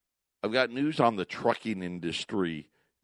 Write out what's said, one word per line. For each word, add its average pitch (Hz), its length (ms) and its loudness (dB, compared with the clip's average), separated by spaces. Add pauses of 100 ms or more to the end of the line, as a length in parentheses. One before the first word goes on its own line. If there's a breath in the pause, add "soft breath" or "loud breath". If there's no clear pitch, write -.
(420)
I've 107 100 -2
got 123 180 2
news 143 300 0
on 117 160 6
the 92 80 0
trucking 110 580 -2
industry 87 880 -4 (340)